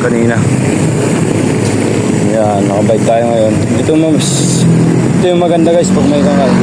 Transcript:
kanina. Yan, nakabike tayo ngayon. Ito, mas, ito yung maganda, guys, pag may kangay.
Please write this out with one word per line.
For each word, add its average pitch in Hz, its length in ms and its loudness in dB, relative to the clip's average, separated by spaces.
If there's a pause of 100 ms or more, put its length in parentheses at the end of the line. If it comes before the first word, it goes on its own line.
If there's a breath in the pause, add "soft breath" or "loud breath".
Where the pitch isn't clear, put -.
kanina. 117 320 0 (2000)
Yan, 104 320 0
nakabike 104 400 0
tayo 117 240 0
ngayon. 110 220 0 (260)
Ito, - 160 0
mas, 156 320 0 (880)
ito - 80 0
yung 180 140 2
maganda, 170 320 0
guys, 170 240 0
pag 143 160 2
may 147 80 2
kangay. 143 320 2 (120)